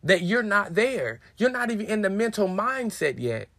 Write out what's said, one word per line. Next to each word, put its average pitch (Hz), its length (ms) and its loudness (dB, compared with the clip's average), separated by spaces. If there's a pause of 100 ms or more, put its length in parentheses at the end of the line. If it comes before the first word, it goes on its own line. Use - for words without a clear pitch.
that 175 220 4
you're 214 220 0
not 202 300 0
there. 180 440 0 (180)
You're 240 140 2
not 240 220 -2
even 214 140 -4
in 214 160 0
the 190 80 2
mental 220 360 0
mindset 202 720 -2
yet. 113 300 -4 (100)